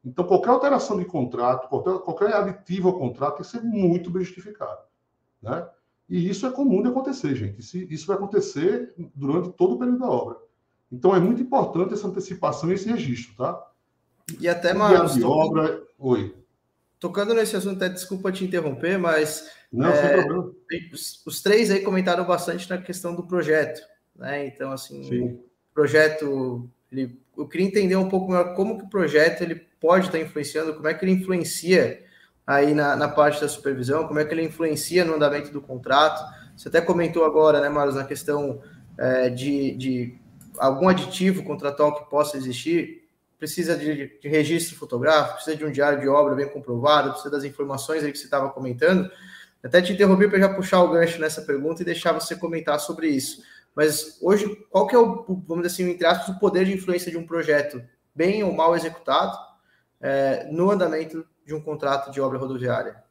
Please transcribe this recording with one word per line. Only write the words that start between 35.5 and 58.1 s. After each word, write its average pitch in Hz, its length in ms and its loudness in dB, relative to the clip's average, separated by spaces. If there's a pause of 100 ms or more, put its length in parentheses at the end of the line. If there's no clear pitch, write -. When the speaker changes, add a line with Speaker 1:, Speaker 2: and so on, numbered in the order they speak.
Speaker 2:
do 143 80 -8
contrato. 131 640 2 (320)
Você - 120 -14
até 165 120 4
comentou 170 420 0
agora, 156 380 6
né, 143 80 0
Marcos, 143 280 0
na 135 80 -4
questão, 143 580 -4 (340)
é, 127 320 2
de, 135 480 -2
de 127 420 -4 (380)
algum 139 320 2
aditivo 185 560 0
contratual 147 500 0
que - 140 -12
possa 147 300 0
existir, 135 680 -4 (320)
precisa 156 380 -4
de, 143 420 -6
de - 100 -16
registro 156 480 0
fotográfico, 143 580 2
precisa 156 220 -6
de 151 100 -6
um 147 40 -2
diário 139 300 2
de 135 80 0
obra 139 260 4
bem 139 140 -2
comprovado, 135 600 0
precisa 139 200 -10
das 143 140 -4
informações 139 580 -6
aí 147 80 -2
que 139 60 -12
você - 120 -14
tava 135 200 -2
comentando. 135 600 0 (520)
Até 180 200 4
te 180 100 -4
interrompi 190 360 6
pra 196 100 2
já 196 160 4
puxar 185 280 2
o 170 100 4
gancho 165 280 2
nessa 156 220 -4
pergunta 156 400 -4
e - 20 -6
deixar 170 280 -2
você 156 220 -4
comentar 160 460 -4
sobre 160 280 -4
isso. 135 340 -4 (320)
Mas 151 480 0
hoje, 202 240 4 (240)
qual 190 160 2
que 247 80 0
é 240 40 8
o, 208 300 4
o, 185 180 -4
vamos 170 180 -4
dizer 180 180 -4
assim, 180 100 0
entre 170 140 -2
aspas, 180 280 0
o - 40 -12
poder 185 260 2
de 196 80 0
influência 180 380 -4
de 165 80 -6
um 165 80 -8
projeto 151 560 0 (320)